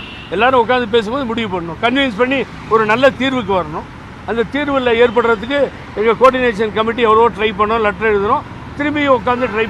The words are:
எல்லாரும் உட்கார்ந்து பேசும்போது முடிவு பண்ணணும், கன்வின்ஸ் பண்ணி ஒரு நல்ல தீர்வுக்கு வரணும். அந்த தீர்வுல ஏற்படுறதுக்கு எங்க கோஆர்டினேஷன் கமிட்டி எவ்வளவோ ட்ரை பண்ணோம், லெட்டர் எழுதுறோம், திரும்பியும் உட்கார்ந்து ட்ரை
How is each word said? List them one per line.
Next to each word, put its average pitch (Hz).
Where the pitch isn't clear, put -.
எல்லாரும் 247
உட்கார்ந்து 240
பேசும்போது 240
முடிவு 220
பண்ணணும், 170
கன்வின்ஸ் 247
பண்ணி 254
ஒரு 220
நல்ல 254
தீர்வுக்கு 247
வரணும். 170
அந்த 233
தீர்வுல 269
ஏற்படுறதுக்கு 233
எங்க 226
கோஆர்டினேஷன் 240
கமிட்டி 220
எவ்வளவோ 220
ட்ரை 214
பண்ணோம், 220
லெட்டர் 208
எழுதுறோம், 208
திரும்பியும் 294
உட்கார்ந்து 240
ட்ரை 220